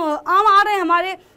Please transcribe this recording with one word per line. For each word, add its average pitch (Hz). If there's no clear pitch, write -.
आम 392
आ 392
रहे 415
हैं 392
हमारे 349